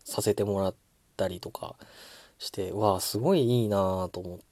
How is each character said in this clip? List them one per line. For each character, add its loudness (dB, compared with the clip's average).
さ -6
せ 4
て 0
も 0
ら 2
っ -4
た 0
り -10
と -12
か -12
し -10
て、 -6
わ 4
あ、 -2
す -4
ご 4
い 4
い 4
い 0
な 0
と -10
思 -12
っ -16